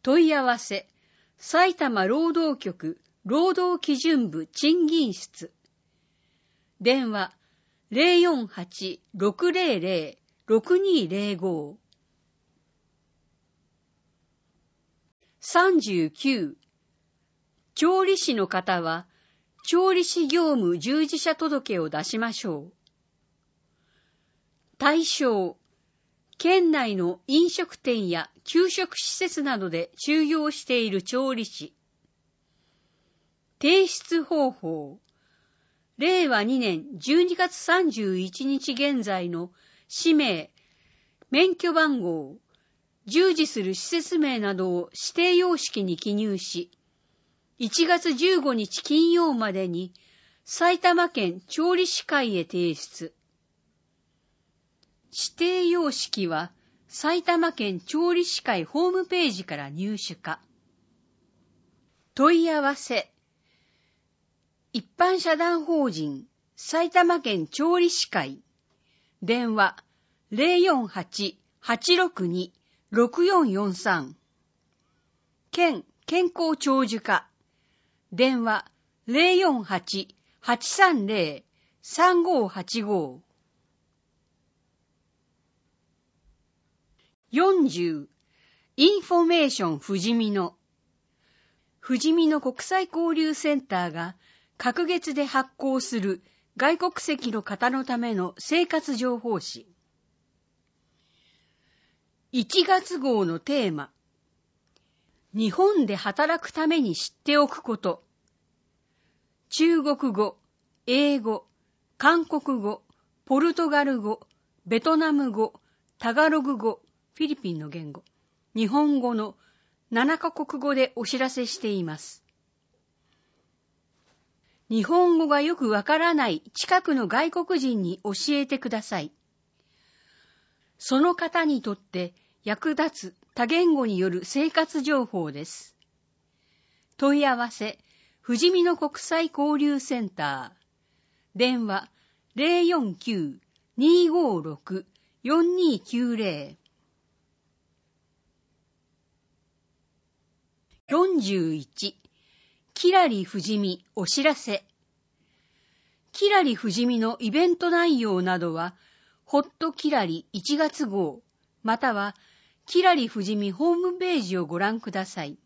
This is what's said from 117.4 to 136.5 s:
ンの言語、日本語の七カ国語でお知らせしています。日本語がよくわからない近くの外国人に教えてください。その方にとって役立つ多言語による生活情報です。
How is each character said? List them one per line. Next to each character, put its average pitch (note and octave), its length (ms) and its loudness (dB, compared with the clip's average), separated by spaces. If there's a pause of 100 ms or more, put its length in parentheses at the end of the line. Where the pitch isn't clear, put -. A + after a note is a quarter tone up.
ン D#3+ 60 -8
の D3+ 100 -10
言 D#3 220 -12
語、 B2+ 120 -18 (520)
日 A3 120 0
本 C#4+ 320 2
語 A#3+ 160 -2
の G#3 200 -4 (540)
七 C4 280 0
カ E4 140 -6
国 D4 300 -10
語 C#4+ 140 0
で C4 200 0
お A#3 100 -6
知 B3+ 140 -6
ら B3+ 100 0
せ B3+ 160 -6
し - 120 -10
て A3 140 -6
い F#3+ 140 -4
ま D#3 120 -10
す。 - 260 -20 (2500)
日 A3 140 0
本 F4 340 4
語 D#4+ 100 2
が C#4+ 120 4
よ D#4+ 160 0
く B3+ 140 -2
わ G#3 140 0
か D#4 160 2
ら E4+ 140 2
な C#4+ 140 2
い E3+ 140 -2 (120)
近 - 280 0
く D#4+ 140 0
の A#3+ 120 -2
外 C4+ 240 0
国 F4 280 -2
人 B3 220 -2
に F3+ 220 -4
教 G#3 80 -6 (180)
え C#4+ 160 0
て C4+ 140 -4
く B3+ 100 -8
だ A3 120 -4
さ - 180 -8
い。 D3+ 140 -10 (1600)
そ - 220 -2
の F4 160 4
方 E4+ 300 -2
に C#4 160 0
と G#3 120 -6
っ G3 40 -8
て F3+ 360 -8 (300)
役 G#3+ 300 -4
立 D4 400 -4
つ - 20 -20 (200)
多 A#3+ 100 0
言 E4 280 4
語 C4+ 120 2
に G#3 120 0
よ F#3 120 0
る F3+ 160 -4
生 D4+ 260 -2
活 D#4+ 300 -2
情 C4+ 240 0
報 E3+ 260 -6
で C#3+ 140 -12
す。 - 300 -20 (1200)